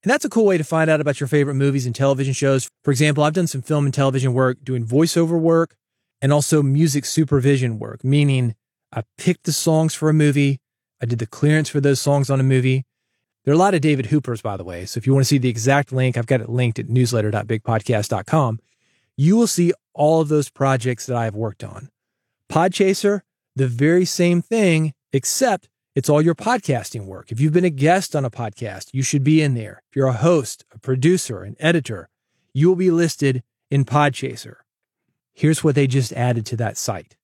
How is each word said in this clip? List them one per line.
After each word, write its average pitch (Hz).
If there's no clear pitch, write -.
And 202
that's 294
a 285
cool 226
way 196
to 160
find 160
out 156
about 143
your 143
favorite 143
movies 135
and 120
television 139
shows. 135
For 147
example, 147
I've 156
done 170
some 131
film 147
and 135
television 131
work, 127
doing 127
voiceover 165
work, 165
and 135
also 147
music 143
supervision 131
work, 110
meaning 131
I 113
picked -
the 165
songs 160
for 156
a 156
movie, 143
I 123
did 117
the 113
clearance 151
for 147
those 139
songs 143
on 135
a 131
movie. 131
There 139
are 151
a -
lot 190
of 160
David 135
Hoopers, 127
by 101
the 90
way, 90
so -
if 107
you 131
want 135
to -
see 143
the 127
exact 127
link, 127
I've 117
got 131
it 110
linked 123
at 117
newsletter 117
dot 104
big 110
podcast 110
dot 110
com. 123
You 165
will 233
see 175
all 156
of 151
those 151
projects 127
that 123
I 117
have 107
worked 107
on. -
Podchaser, 190
the 131
very 147
same 175
thing, 165
except 202
it's -
all 151
your 160
podcasting 127
work. 95
If 113
you've 151
been 180
a 180
guest 156
on 143
a 123
podcast, 107
you 131
should 135
be 156
in 143
there. 113
If -
you're 135
a 127
host, 143
a -
producer, 131
an 104
editor, 147
you 147
will 185
be 185
listed 147
in 139
Podchaser. 127
Here's 151
what 147
they 143
just 131
added 120
to 120
that 110
site. -